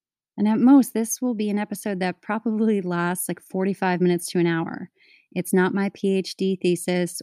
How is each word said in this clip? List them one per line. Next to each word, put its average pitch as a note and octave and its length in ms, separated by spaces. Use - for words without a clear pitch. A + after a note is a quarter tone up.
And G3+ 100
at A3 120
most, B3+ 340
this A3 260
will B3 140
be G#3 160
an G3+ 80
episode G#3 420
that F3+ 220
probably A3 580
lasts, F3 480
like, F3 140
forty-five F#3 580
minutes F3 300
to - 80
an E3+ 80
hour. E3 420
It's - 200
not F#3 220
my G3 180
P G3 240
H F#3+ 200
D F#3+ 200
thesis F3+ 680